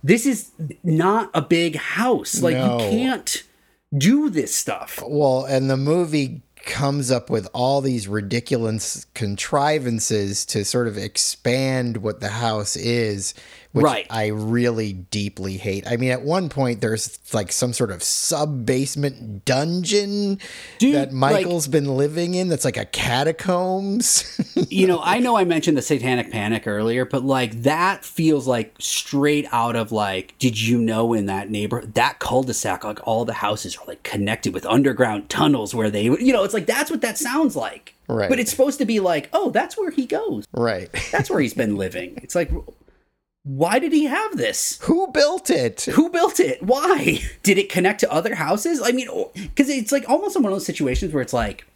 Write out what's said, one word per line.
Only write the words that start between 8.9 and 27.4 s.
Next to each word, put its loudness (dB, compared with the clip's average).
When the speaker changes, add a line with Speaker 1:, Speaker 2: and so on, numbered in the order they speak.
Speaker 2:
contrivances 0
to -2
sort 0
of -6
expand -2
what -4
the -4
house -2
is, -2
which 4
Speaker 1:
Right. 2
Speaker 2:
I 0
really 0
deeply -6
hate. -4
I 0
mean, 0
at -2
one 0
point, -2
there's, -2
like, -2
some 0
sort -2
of -8
sub-basement -2
dungeon 0
Speaker 1:
Dude, 4
Speaker 2:
that 0
Speaker 1:
like, -
Speaker 2:
Michael's 2
been 2
living 0
in 0
that's 0
like -2
a -4
catacombs. 0
<laughs> 0
Speaker 1:
you 4
know, 4
I 2
know 2
I 4
mentioned 2
the 0
Satanic 0
Panic -2
earlier, 0
but, -2
like, 0